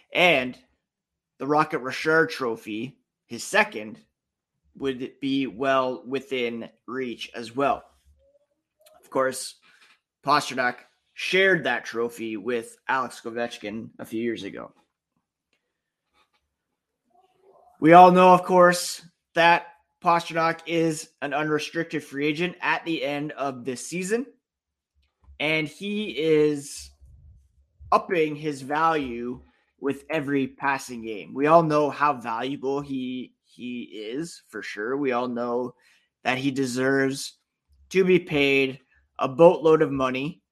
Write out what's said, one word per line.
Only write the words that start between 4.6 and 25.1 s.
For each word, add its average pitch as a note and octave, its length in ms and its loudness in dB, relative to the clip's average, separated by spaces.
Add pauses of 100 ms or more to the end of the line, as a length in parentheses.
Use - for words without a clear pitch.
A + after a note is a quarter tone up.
would C3 420 -6
be C3+ 260 -2
well B2+ 600 -2
within B2 640 -6 (180)
reach B2 480 -8
as A2+ 180 -12
well. C3 300 0 (1200)
Of - 60 -20
course, C3 460 -4 (720)
Pastrnak C3 500 0 (400)
shared F#3 500 2
that B2 180 -2
trophy A#2 540 -6
with A2+ 400 -6 (100)
Alex B2+ 380 -4
Ovechkin A#2 640 -8 (100)
a C3 60 -14
few A#2 180 -6
years A2 200 -6
ago. A#1+ 280 -14 (3000)
We D3+ 100 6
all F3+ 200 12
know, F#3 220 8
of F3 100 4
course, F3+ 640 2 (280)
that E3+ 340 4 (340)
Pastrnak E3 640 0
is D#3+ 440 -2 (120)
an C#3+ 120 -6
unrestricted D3+ 720 -4
free C#3 200 -6
agent E3 360 -2
at D#3 240 -2
the D#3+ 180 -4
end C#3+ 300 -6
of C3 320 -8
this B2+ 200 -8
season, F#3+ 420 -6 (1120)